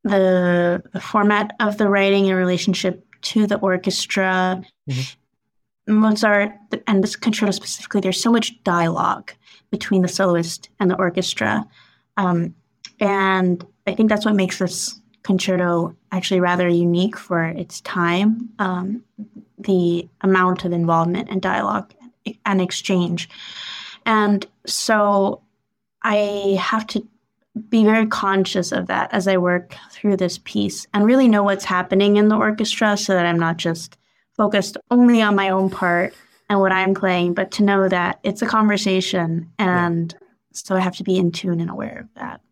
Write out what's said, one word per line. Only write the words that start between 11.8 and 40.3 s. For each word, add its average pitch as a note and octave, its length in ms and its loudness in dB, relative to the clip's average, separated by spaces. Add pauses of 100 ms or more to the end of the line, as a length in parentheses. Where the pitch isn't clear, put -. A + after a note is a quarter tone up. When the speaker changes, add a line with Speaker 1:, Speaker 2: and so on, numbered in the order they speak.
Speaker 1:
Um, F3 380 0 (460)
and F#3+ 640 0 (220)
I F#3+ 80 -2
think A3 140 4
that's G#3+ 160 0
what G#3+ 120 2
makes F#3 220 0
this - 420 -6 (220)
concerto F3 760 0 (160)
actually F#3 280 0
rather F3+ 280 2
unique F3 480 2
for E3+ 280 -4
its E3 360 -8
time, G3 800 -2
um, F#3+ 440 -4 (560)
the F3 500 0 (120)
amount F#3 440 2
of F3 80 -2
involvement E3+ 560 0
and F#3+ 140 -4
dialogue G3+ 500 -4 (540)
and F#3+ 140 0
exchange. F3+ 680 -2 (800)
And G#3+ 400 2 (200)
so G3+ 760 0 (600)
I G3+ 580 0
have A3 280 -2
to - 180 -6 (640)
be A3 160 4
very A3 220 4
conscious F#3+ 640 -2
of F3+ 160 -4
that - 260 -4
as F#3+ 140 -2
I F#3+ 120 2
work F3+ 360 -2 (160)
through G3+ 280 -2
this F3+ 260 -2
piece G3+ 500 -6
and G3+ 100 2
really B3+ 240 6
know G#3 140 4
what's G3 220 -2
happening G3 520 2
in G#3 120 6
the G#3+ 80 4
orchestra G#3+ 600 0
so G3 180 -2
that F3 120 2
I'm E3+ 120 2
not E3 180 0
just E3 400 -6 (400)
focused G#3 420 0 (120)
only A#3+ 300 6
on G#3 140 2
my G3 160 2
own F#3+ 180 2
part F3 460 -2 (340)
and G3+ 120 2
what F#3+ 120 2
I'm F#3+ 220 0
playing, F3 400 0
but F#3+ 180 -4
to G#3+ 100 0
know G3 280 4
that F3+ 320 -2
it's G#3+ 180 -4
a A3+ 60 -2
conversation. F#3+ 1120 0
Speaker 2:
Yeah. F3+ 280 2
Speaker 1:
And E3+ 280 -2 (380)